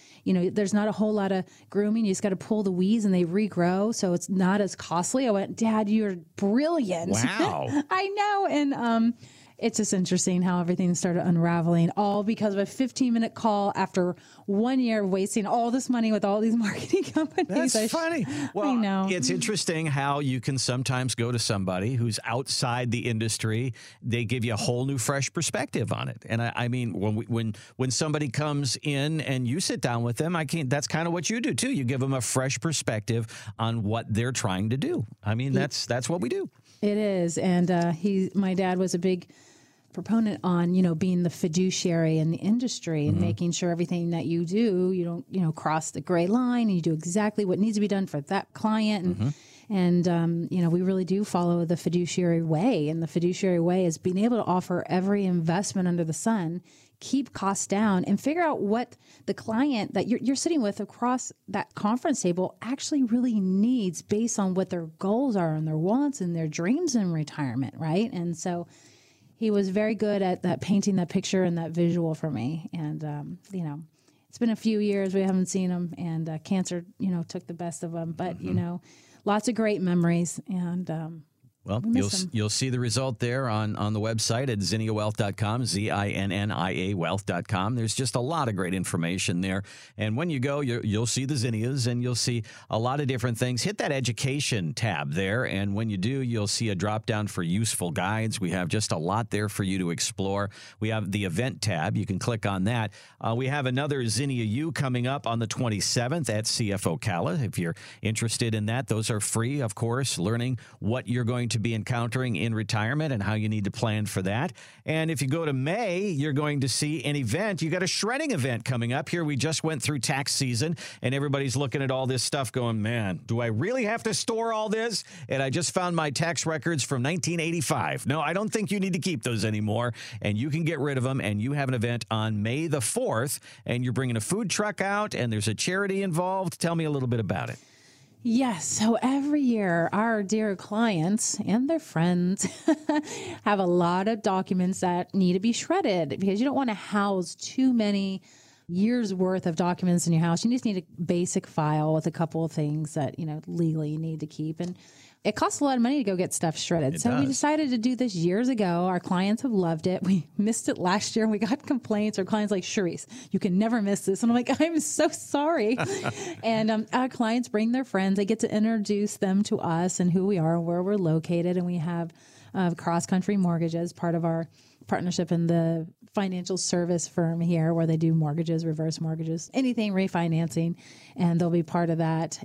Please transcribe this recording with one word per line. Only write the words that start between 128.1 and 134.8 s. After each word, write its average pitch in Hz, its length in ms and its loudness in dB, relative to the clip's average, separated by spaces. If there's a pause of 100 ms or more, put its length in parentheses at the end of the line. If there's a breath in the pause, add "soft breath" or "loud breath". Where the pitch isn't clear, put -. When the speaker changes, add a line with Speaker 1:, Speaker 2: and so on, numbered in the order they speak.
Speaker 2:
I 151 100 -2
don't 202 180 -2
think 214 200 -2
you 202 100 0
need 185 140 0
to 185 40 -2
keep 170 240 -2
those 113 220 -2
anymore, 107 480 0 (300 loud breath)
and 104 160 0
you 139 100 -2
can 160 160 -2
get 151 160 -2
rid 139 160 0
of 135 80 0
them. 135 160 0
And 104 220 -2
you 135 100 -2
have 139 160 -2
an 131 60 0
event 120 360 -2
on 107 320 0
May 135 240 -2
the 147 140 0
fourth, 147 600 -2 (260 loud breath)
and 123 180 -2
you're 127 80 0
bringing 123 240 0
a 107 60 -2
food 202 260 -2
truck 208 320 -2